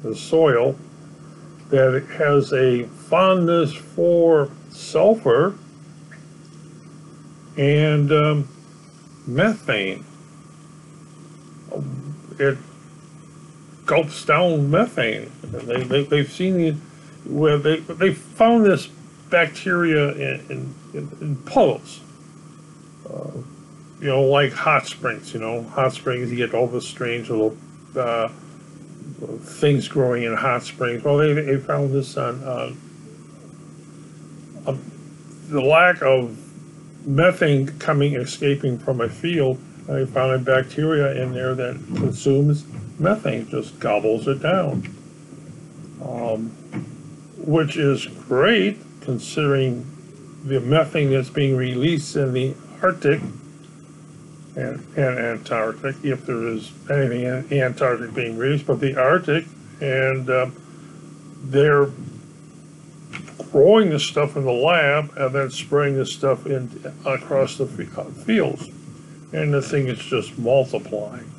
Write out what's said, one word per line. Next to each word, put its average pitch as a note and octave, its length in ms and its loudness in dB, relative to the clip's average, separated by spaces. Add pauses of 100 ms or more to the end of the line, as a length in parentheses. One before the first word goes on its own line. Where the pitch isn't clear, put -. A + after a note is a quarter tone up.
the A2 140 -6
soil, C#3 600 2 (920)
that C3 340 4 (140)
has C#3+ 360 2
a B2 320 2
fondness E3+ 840 2
for E3 760 4 (220)
sulfur F3 800 4 (2000)
and, D3 560 4
um, D3 360 4 (800)
methane. B2 760 0 (2250)
It C#3 180 0 (1300)
gulps - 400 0
down D3+ 460 2
methane. A#2 600 0 (200)
They, A#2+ 320 -4
they, C3+ 200 0
they've C#3+ 280 0
seen F#3 280 0
it D#3+ 160 2 (500)
where D3 320 2
they, D#3 200 2
they E3 360 0
found A3+ 520 4
this F3+ 220 4 (420)
bacteria E3 840 2
in, C#3 280 -6 (120)
in, C3+ 240 -10 (180)
in, D3 280 -10
in D3 160 -4
puddles. - 640 0 (1080)
Uh, - 220 -10 (680)
you C#3+ 80 -4
know, C3+ 140 2
like C#3 320 4
hot D3+ 340 0
springs, - 460 -8
you A#2 60 -8
know, A#2 240 -6
hot C3 300 -2
springs, B2 380 -4
you A#2+ 60 -4
get A2+ 160 -2
all A#2+ 140 2
the A#2 140 -6
strange A#2 480 -8
little, A2 280 0 (380)
uh, A#2 340 0 (1120)
things - 460 0
growing B2 360 0
in A2+ 120 -2
hot B2 280 -2
springs. A#2+ 400 -6
Well, C#3+ 140 2
they, D3+ 160 4
they C#3+ 240 0
found C#3+ 340 -2
this C#3 240 -2
on, B2+ 280 -6
on, B2 340 -8 (1900)
on - 240 -8 (580)
the C#3+ 120 -2
lack E3+ 400 6
of B2+ 360 2 (680)
methane D3 600 4 (120)
coming, C#3+ 340 2
escaping C#3 640 -2
from B2+ 240 -4
a A#2 80 0
field. C#3+ 480 0 (300)
They C3+ 180 -2
found C3 280 0
a C3 40 2
bacteria C3+ 840 0
in B2+ 120 -4
there B2+ 220 -2
that B2+ 180 -6 (220)
consumes D3 680 2 (360)
methane, D3 500 -2
just - 300 -8
gobbles G#2+ 480 0
it C3+ 140 -2
down. D#3+ 460 0 (1120)
Um, A#2 500 -6 (840)
which D#3 400 0
is C#3 280 2
great G3 720 2 (240)
considering C3 840 0 (600)
the C3+ 160 0
methane D3 500 2
that's C3 180 0
being C3+ 280 0
released C3 580 -2
in C3 180 0
the C3 220 -2 (260)
Arctic E3+ 400 2 (1300)
and, B2 300 -8 (100)
and B2+ 240 0
Antarctic, A#2 840 -4
if C3+ 220 -4
there A#2 220 -4
is A2 240 -6 (180)
anything B2+ 340 0
in B2+ 240 -4
the C#3+ 140 0
Antarctic A#2+ 520 0
being A2+ 240 -4
released, C#3+ 280 0
but A#2+ 140 0
the C#3 180 -2
Arctic, D#3+ 480 2 (360)
and, C3 480 -2
uh, B2+ 200 2 (920)
they're C#3+ 440 4 (1600)
growing F#3+ 380 8
this D3 140 0
stuff D3 320 -2
in C#3 80 -2
the B2+ 80 0
lab D3 680 2
and C3 160 -2
then C3+ 160 -2
spraying C#3 460 -2
this C3 180 -2
stuff C3+ 320 -2
in B2+ 240 -4 (360)
across C3+ 520 -2
the C3+ 80 -2
f-, - 320 -10
uh, - 60 -8
fields. - 640 -2 (640)
And D#3 220 0
the C#3 80 2
thing C#3 260 -2
is A#2+ 120 -6
just - 380 -6
multiplying. A#2 1000 -2